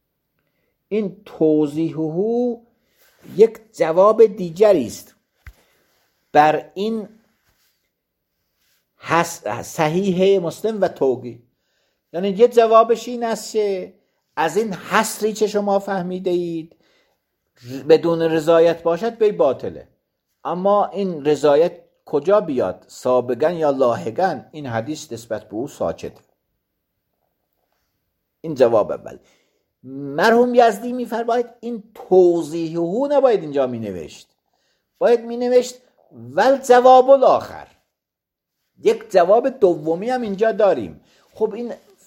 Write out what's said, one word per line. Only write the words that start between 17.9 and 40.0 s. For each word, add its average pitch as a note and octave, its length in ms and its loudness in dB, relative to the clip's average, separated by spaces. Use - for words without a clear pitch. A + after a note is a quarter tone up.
رضایت E3 600 2
باشد، F3 360 -4
بی G#3 140 2
باطله. A#2+ 560 -4
اما F#3+ 420 0
این F3 380 -8
رضایت D3+ 480 2
کجا F3 360 0
بیاد؟ A#2+ 460 -4
سابقاً B2+ 640 -2
یا D#3+ 200 0
لاحقاً؟ C3 680 -2
این D3+ 160 -14
حدیث A#2+ 460 -8
نسبت A2 360 -10
به F#2+ 60 -16
او B2+ 140 -8
ساکته. - 520 -8
این D#3+ 140 -8
جواب A2+ 360 2
اول. B1 280 -12
مرحوم E3 720 0
یزدی A#3 380 2
می‌فرماید A#3+ 540 -4
این A#3 220 -12
توضیح E3+ 840 2
او G3 320 -2
نباید B3+ 300 4
اینجا C#3 260 -2
می‌نوشت، G2+ 640 -12
باید A#3 220 2
می‌نوشت: B3 540 0
"ول D#3 440 0
جواب B3+ 540 6
الاخر"، D3 560 4
یک - 280 -2
جواب G3 380 4
دومی F3 640 -2